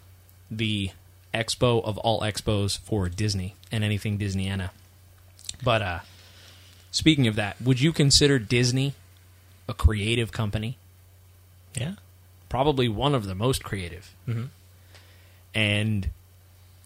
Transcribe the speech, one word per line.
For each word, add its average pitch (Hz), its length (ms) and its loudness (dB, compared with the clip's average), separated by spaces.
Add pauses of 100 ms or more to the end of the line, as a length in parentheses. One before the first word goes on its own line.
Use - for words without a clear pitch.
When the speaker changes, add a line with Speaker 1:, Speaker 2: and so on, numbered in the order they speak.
(500)
Speaker 1:
the 107 400 -2 (420)
expo 117 500 0
of 104 160 -4
all 113 220 0
expos 101 580 -2
for 98 300 -2
Disney 98 460 -4 (180)
and 110 100 -2
anything 104 360 -2
Disneyana. 95 500 -4 (960)
But, 117 160 2
uh, 90 180 -4 (920)
speaking 139 380 4
of 104 80 0
that, 104 260 -4
would 123 180 2
you 156 140 4
consider 139 440 6
Disney 123 540 0 (760)
a - 60 -6
creative 110 600 0
company? 110 440 -4 (1000)
Speaker 2:
Yeah. 147 200 -8 (560)
Speaker 1:
Probably 131 400 2
one 123 240 0
of 117 100 0
the 98 100 -6
most 98 300 0
creative. 85 480 -10 (160)
Speaker 2:
Mm-hmm. 113 160 -4 (1120)
Speaker 1:
And 104 560 0 (760)